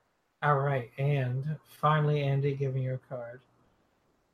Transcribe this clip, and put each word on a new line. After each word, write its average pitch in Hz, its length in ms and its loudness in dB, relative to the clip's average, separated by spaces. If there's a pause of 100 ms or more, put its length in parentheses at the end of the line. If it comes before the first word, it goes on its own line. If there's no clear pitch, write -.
(420)
All 147 140 4
right, 135 420 0
and 139 600 0 (220)
finally, 151 440 2
Andy, 139 320 2
give 135 180 -2
me 131 80 0
your 127 260 -4
card. 123 320 -10 (960)